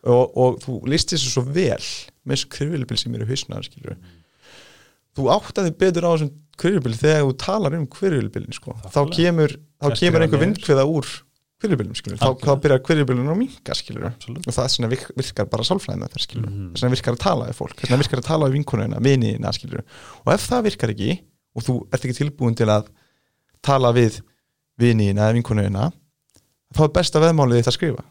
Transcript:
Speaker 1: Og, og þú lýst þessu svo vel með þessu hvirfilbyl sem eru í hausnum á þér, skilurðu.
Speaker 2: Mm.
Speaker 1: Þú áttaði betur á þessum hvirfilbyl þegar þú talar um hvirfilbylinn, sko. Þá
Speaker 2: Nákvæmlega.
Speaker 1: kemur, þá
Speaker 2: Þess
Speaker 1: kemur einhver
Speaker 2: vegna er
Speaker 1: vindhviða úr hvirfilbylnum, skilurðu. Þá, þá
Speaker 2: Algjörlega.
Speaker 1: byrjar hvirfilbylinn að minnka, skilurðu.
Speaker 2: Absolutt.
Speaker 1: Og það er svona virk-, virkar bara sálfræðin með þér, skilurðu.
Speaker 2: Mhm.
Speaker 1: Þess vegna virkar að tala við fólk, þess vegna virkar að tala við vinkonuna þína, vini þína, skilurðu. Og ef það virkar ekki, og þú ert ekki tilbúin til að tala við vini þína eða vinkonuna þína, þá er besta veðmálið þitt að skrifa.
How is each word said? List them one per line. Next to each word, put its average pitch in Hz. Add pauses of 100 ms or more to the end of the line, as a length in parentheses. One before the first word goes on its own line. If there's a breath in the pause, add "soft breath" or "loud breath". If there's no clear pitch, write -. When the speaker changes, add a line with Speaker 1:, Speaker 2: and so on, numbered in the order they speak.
Speaker 1:
Og, 123
og 127
þú 131 (120)
lýst 147
þessu 131
svo 131
vel 143 (420)
með 135
þessu -
hvirfilbyl 143
sem 117
eru 110
í 104
hausnum -
á -
þér, -
skilurðu. -
Speaker 2:
Mm. 87 (1000 soft breath)
Speaker 1:
Þú 135
áttaði 190
betur 175
á 170
þessum 156 (300)
hvirfilbyl 143
þegar 151
þú 131
talar 190
um 165
hvirfilbylinn, 127
sko. -
Þá -
Speaker 2:
Nákvæmlega. 143
Speaker 1:
kemur, 165 (260)
þá 143
Speaker 2:
Þess 143
Speaker 1:
kemur 165
einhver 151
Speaker 2:
vegna -
er 147
Speaker 1:
vindhviða 143
úr 156 (520)
hvirfilbylnum, 135
skilurðu. 98
Þá, 131
þá 131
Speaker 2:
Algjörlega. 139
Speaker 1:
byrjar 131
hvirfilbylinn 139
að 190
minnka, -
skilurðu. -
Speaker 2:
Absolutt. 127
Speaker 1:
Og 123
það 131
er 131
svona 117
virk-, -
virkar -
bara 110
sálfræðin 185
með -
þér, -
skilurðu. 107
Speaker 2:
Mhm. 101
Speaker 1:
Þess 87
vegna 127
virkar 120
að -
tala 147
við -
fólk, -
þess -
vegna 127
virkar 127
að -
tala 156
við 135
vinkonuna 120
þína, -
vini 127
þína, -
skilurðu. - (360 loud breath)
Og 135
ef 208
það 247
virkar 123
ekki, 104 (440)
og 117
þú 123 (140)
ert -
ekki 123
tilbúin 135
til 113
að 104 (720)
tala 131
við 117 (580)
vini 113
þína 101
eða 110
vinkonuna 110
þína, 101 (840)
þá 151
er 151
besta 165
veðmálið 151
þitt 120
að -
skrifa. 151